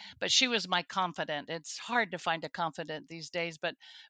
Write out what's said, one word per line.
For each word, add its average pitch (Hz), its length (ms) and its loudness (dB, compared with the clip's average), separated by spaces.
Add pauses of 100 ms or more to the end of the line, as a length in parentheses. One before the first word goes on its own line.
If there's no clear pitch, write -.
(200)
but 185 120 2
she - 160 8
was 214 200 2
my 180 140 4
confidant. 165 680 -2
It's 165 280 -6
hard 233 340 0
to 180 60 -4
find 165 260 0
a 151 60 -4
confidant 156 580 -4
these 160 220 -10
days, 170 300 -2
but 165 160 -2 (340)